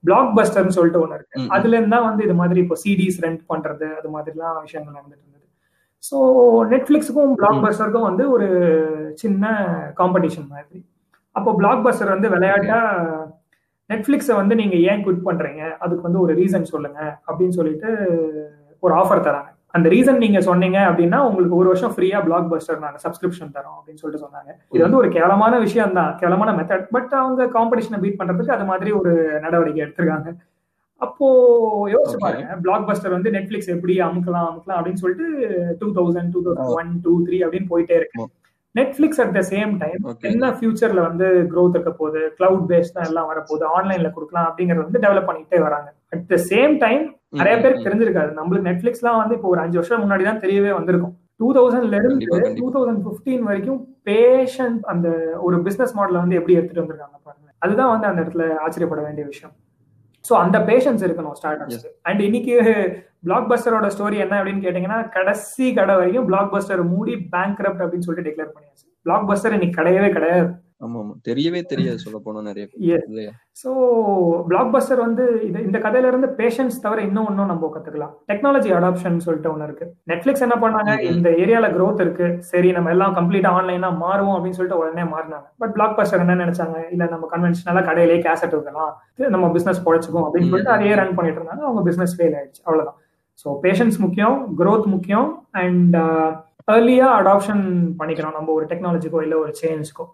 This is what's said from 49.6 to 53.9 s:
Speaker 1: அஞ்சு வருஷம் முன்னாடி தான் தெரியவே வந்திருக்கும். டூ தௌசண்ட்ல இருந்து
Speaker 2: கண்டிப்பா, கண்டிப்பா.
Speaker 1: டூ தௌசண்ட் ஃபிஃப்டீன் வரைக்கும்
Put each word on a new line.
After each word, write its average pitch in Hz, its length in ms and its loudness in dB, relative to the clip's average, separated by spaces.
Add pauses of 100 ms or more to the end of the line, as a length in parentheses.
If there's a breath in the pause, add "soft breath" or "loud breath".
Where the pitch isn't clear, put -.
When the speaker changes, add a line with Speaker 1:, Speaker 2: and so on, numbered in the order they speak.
Speaker 1:
அஞ்சு 170 180 -2
வருஷம் 214 240 -2
முன்னாடி 196 200 2
தான் 220 180 -2
தெரியவே 202 320 2
வந்திருக்கும். 175 400 -2 (240)
டூ 226 160 -2
தௌசண்ட்ல 240 420 4
இருந்து 220 160 2
Speaker 2:
கண்டிப்பா, 175 260 0
கண்டிப்பா. - 220 0
Speaker 1:
டூ 247 120 -4
தௌசண்ட் 247 320 0
ஃபிஃப்டீன் 240 400 -6
வரைக்கும் 208 360 -4 (260)